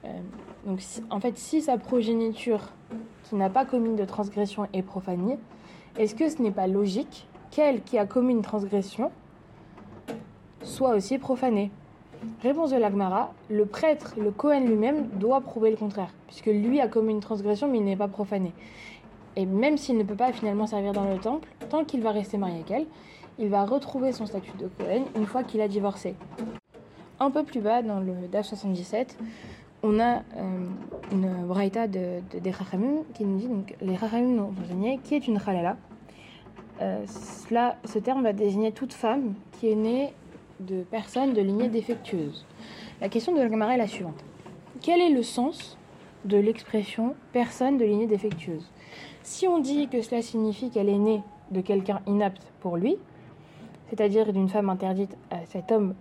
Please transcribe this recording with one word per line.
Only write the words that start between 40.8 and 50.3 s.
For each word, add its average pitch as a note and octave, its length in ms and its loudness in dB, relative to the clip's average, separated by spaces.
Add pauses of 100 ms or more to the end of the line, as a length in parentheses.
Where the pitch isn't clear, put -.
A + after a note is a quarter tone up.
personnes A#3+ 500 0
de G#3 100 4
lignée G#3 260 2
défectueuse. A3 800 -4 (540)
La G3 80 -4
question A#3 260 0
de D4+ 60 4
la A#3 100 4
Gemara A3 240 2
est B3 40 4
la G#3+ 100 2
suivante. E3 360 -8 (560)
Quel F4 200 4
est F4 100 6
le B3+ 120 6
sens - 540 -2 (480)
de G3+ 120 4
l'expression A3 800 2 (180)
personne B3+ 460 2
de A#3+ 60 4
lignée G#3 220 4
défectueuse ? F#3+ 640 -2 (520)
Si - 260 0
on F4 100 6
dit C#4+ 300 2
que A#3+ 140 0
cela A#3 200 -2
signifie A3 480 0